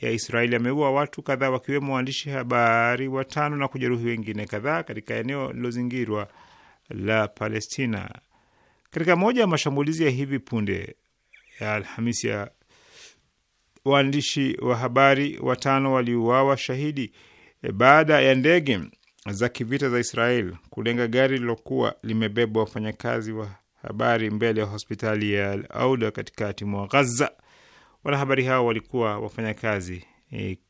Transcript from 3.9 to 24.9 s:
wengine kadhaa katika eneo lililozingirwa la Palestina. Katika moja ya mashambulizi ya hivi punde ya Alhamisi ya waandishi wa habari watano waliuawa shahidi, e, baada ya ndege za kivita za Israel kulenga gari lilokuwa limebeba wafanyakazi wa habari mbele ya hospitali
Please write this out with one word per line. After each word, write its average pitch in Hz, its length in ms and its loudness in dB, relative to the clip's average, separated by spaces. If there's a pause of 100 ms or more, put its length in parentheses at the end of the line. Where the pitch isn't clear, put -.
wengine 107 400 -4
kadhaa 139 360 -4
katika 113 320 -10
eneo 131 380 -4
lililozingirwa 120 760 -4 (600)
la 107 380 0
Palestina. 107 800 -6 (800)
Katika 165 260 2
moja 233 240 2
ya 214 60 4
mashambulizi 156 580 0
ya 143 60 4
hivi 135 280 -2
punde 98 580 -4 (640)
ya 107 140 -2
Alhamisi 117 520 -4
ya 104 240 -4 (1300)
waandishi 139 760 2
wa 123 140 2
habari 135 640 4
watano 135 500 0
waliuawa 123 640 4
shahidi, 139 560 -4 (500)
e, - 100 -4
baada 143 480 6
ya 131 140 6
ndege 139 460 2 (520)
za 110 160 0
kivita 131 420 -2
za 120 80 0
Israel 117 540 0 (180)
kulenga 120 380 -2
gari 131 300 2
lilokuwa 120 640 -2
limebeba 110 580 0
wafanyakazi 110 720 -4
wa 110 160 -8 (340)
habari 110 480 0
mbele 107 300 0
ya 107 60 0
hospitali 107 640 -4